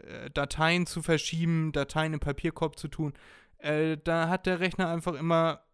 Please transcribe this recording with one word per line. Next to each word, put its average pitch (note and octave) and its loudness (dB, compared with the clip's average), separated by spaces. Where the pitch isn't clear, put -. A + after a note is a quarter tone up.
äh, - -12
Dateien D#3+ 2
zu - -6
verschieben, E3 0
Dateien D3+ 0
im D3 -4
Papierkorb - -2
zu D3+ -8
tun. D3+ -4
Äh, D3+ 0
da E3 2
hat F#3 -2
der F#3 2
Rechner F3+ 0
einfach E3+ -2
immer E3 2